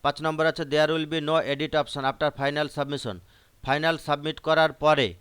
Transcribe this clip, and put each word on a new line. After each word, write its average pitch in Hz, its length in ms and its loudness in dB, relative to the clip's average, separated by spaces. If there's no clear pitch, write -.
পাঁচ 143 200 -2
নম্বর 156 240 0
আছে 160 180 0
there 151 240 2
will 156 260 0
be 160 80 0
no 156 140 0
edit 151 200 -4
option 147 300 -2
after 135 260 0
final 143 260 0
submission। 139 380 -4
ফাইনাল 151 340 0
সাবমিট 151 420 -4
করার 160 320 2
পরে 143 500 2